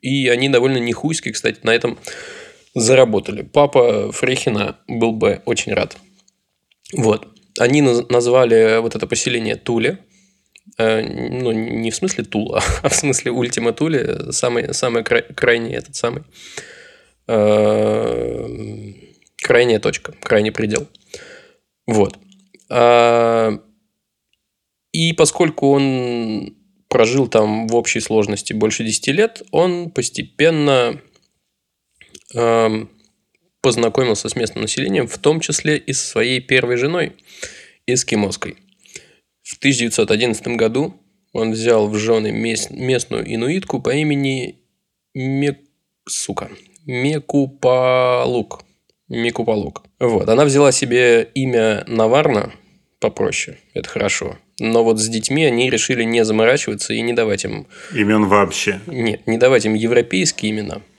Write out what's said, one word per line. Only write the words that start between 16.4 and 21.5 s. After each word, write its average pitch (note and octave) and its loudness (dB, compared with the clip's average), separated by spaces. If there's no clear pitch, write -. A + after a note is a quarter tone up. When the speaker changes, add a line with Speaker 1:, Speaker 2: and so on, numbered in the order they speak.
Speaker 1:
э, A2 0
крайняя A#2+ 4
точка, - -4
крайний G#2+ 0
предел. G#2+ -4